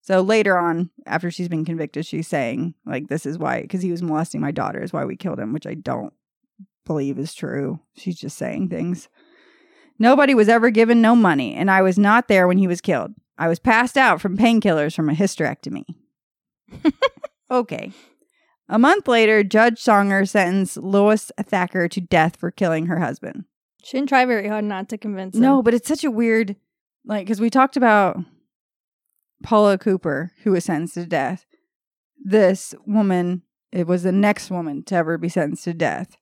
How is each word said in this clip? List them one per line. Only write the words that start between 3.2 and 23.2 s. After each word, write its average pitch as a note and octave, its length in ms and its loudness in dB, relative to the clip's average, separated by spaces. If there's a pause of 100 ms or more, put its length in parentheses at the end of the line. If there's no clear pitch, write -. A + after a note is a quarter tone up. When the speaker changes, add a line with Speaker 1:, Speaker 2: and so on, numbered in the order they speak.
Speaker 1:
is D3+ 140 -8
why, B2+ 320 -4
'cause F#3 120 -6
he F#3 100 -4
was E3+ 100 -6
molesting D#3+ 380 -4
my - 100 -4
daughter - 320 -6
is F3 100 -12
why C#3+ 120 -6
we - 100 -8
killed - 240 -10
him," G#2+ 140 -8
which D#3 160 -10
I - 60 -10
don't B2+ 380 -10 (720)
believe C#3 320 -6
is C#3+ 160 -8
true. C#3 460 -8 (180)
She's F3+ 220 -10
just - 180 -14
saying - 340 -8
things. F3 380 -8 (920)
"Nobody C4+ 340 6
was A3 140 4
ever A#3 220 4
given A3+ 300 4
no A3+ 140 6
money, E3 400 2
and F#3+ 160 -2
I F#3+ 100 4
was F#3+ 160 2
not G#3 300 4
there F#3 220 4
when F3+ 100 2
he G3 80 2
was F3 140 -4
killed. C3+ 340 -4 (240)
I E3 100 -2
was E3+ 100 0
passed A#3+ 380 2
out A3+ 240 4
from G3 160 -4
painkillers G3+ 580 2
from D#3 140 -2
a D3 60 0
hysterectomy." D#3 720 -4 (840)
<laughs> - 120 -20 (680)
Okay. A#3+ 420 -4 (760)
A G#3+ 100 0
month D#4+ 280 4
later, A3 380 4
Judge A3+ 380 2
Songer G3+ 440 2
sentenced F#3 520 0
Lois G3+ 600 2
Thacker F3+ 500 -2
to - 120 -6
death E3+ 360 2
for - 140 -8
killing E3 360 -2
her E3+ 120 -2
husband. D#3+ 460 -8 (400)